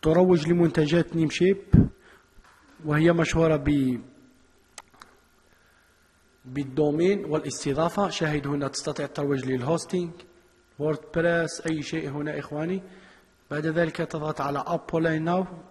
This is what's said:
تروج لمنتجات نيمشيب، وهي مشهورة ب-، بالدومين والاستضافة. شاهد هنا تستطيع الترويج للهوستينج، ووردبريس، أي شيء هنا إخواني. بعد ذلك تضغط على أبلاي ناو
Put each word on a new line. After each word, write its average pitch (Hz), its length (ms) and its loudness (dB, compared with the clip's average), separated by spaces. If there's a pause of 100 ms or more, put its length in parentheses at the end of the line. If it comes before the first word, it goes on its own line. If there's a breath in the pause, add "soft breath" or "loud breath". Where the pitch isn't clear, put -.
تروج 170 460 4
لمنتجات 165 680 2
نيمشيب، 175 420 2 (1300 soft breath)
وهي 156 280 4
مشهورة 165 440 2
ب-، 139 440 0 (2500 soft breath)
بالدومين 147 800 0
والاستضافة. 156 840 -2
شاهد 151 380 -2
هنا 143 220 -2
تستطيع 143 380 -6
الترويج 139 380 -2
للهوستينج، 156 680 -2 (680)
ووردبريس، 165 880 -2
أي 160 160 -2
شيء 151 280 -6
هنا 147 280 -6
إخواني. 165 440 -6 (680 loud breath)
بعد 151 160 -4
ذلك 160 300 0
تضغط 156 440 -6
على 143 260 -2
أبلاي 160 520 0
ناو 175 280 0 (240)